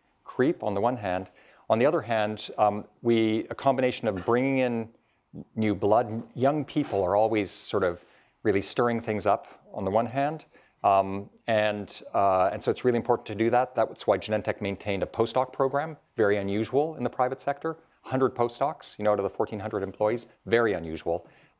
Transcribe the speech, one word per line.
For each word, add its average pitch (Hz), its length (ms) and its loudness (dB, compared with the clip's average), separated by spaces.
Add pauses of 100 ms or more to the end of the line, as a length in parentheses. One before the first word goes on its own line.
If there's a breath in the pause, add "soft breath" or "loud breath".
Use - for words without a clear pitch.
(260)
creep 143 360 0
on 107 120 -2
the 98 80 -2
one 120 160 0
hand. 95 320 -4 (400 soft breath)
On 113 100 4
the 120 60 4
other 156 160 2
hand, 107 560 -2
um, 104 260 2 (180)
we, 113 480 2
a 117 60 -10
combination 127 540 0
of 95 160 -2
bringing 131 320 2
in 117 320 -2 (680)
new 110 180 2
blood, 107 480 0 (140)
young 135 300 0
people 131 380 -2
are 90 120 2
always 107 340 2
sort - 360 -2
of 87 180 -2 (400 soft breath)
really 98 180 2
stirring 120 380 0
things 107 260 -4
up 101 220 2 (260)
on 101 120 -6
the 95 60 -2
one 110 140 2
hand. 143 380 -4 (400 soft breath)
Um, 98 460 2 (180)
and, 107 540 0 (120)
uh, 98 380 4
and 104 100 -6
so 120 100 0
it's - 120 -4
really 123 140 4
important 117 300 0
to 107 80 -8
do 113 160 2
that. 107 220 2
That's - 320 -2
why 101 120 4
Genentech 104 420 -2
maintained 98 420 -4
a 90 40 -2
postdoc - 480 -2
program, 143 420 -2 (220)
very 208 220 4
unusual 113 560 -2
in 127 100 -4
the 127 40 -2
private 127 300 -2
sector. 156 380 -6 (260 soft breath)
Hundred 131 300 0
postdocs, - 640 -4
you 107 80 -4
know, 107 60 4
out 104 80 2
of 98 40 0
the 98 60 -2
fourteen 107 300 -4
hundred 104 240 -4
employees, 107 420 -2 (220 soft breath)
very 113 260 4
unusual, 82 540 -4 (320 soft breath)